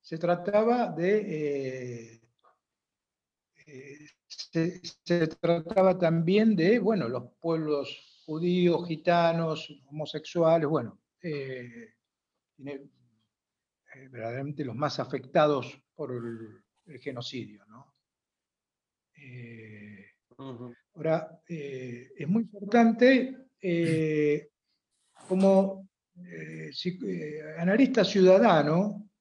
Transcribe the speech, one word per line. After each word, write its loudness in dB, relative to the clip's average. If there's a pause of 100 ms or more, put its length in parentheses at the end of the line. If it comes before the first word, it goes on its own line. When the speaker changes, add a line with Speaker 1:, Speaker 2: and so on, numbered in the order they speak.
Speaker 1:
se -12
trataba 0
de, -4
eh, -20 (1500)
eh, -20 (280)
se, -4 (240)
se 2
trataba 0
también 4
de, 4
bueno, 0
los -6 (160)
pueblos -4
judíos, 0
gitanos, 0 (180)
homosexuales, 0
bueno, -2 (220)
eh, -10 (880)
tiene, -12
eh, -20
verdaderamente -10
los -8
más -4
afectados -2 (120)
por -10
el, -12 (240)
el -20
genocidio, -12
¿no? -20 (1200)
Eh, -18 (320)
Speaker 2:
Ujú. -14 (220)
Speaker 1:
ahora, -4
eh, -12
es -8
muy 0
importante, 2 (120)
eh, 0 (800)
como, 4 (360)
eh, -14
si-, -6
eh, -8 (160)
analista 4
ciudadano 6 (100)